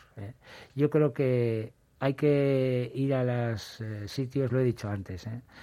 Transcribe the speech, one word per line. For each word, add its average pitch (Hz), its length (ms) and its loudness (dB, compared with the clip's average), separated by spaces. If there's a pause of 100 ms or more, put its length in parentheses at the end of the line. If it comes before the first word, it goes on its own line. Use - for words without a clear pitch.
(140)
¿eh? 101 180 -12 (420)
Yo 143 140 2
creo 151 240 4
que 120 600 0 (260)
hay 139 140 0
que 135 840 2
ir 135 200 0
a 127 100 2
los, 120 560 -2
eh, 107 260 -8
sitios, 131 460 -2
lo 131 80 2
he - 20 4
dicho 117 260 0
antes, 95 380 -6
¿eh? 117 140 -8 (220)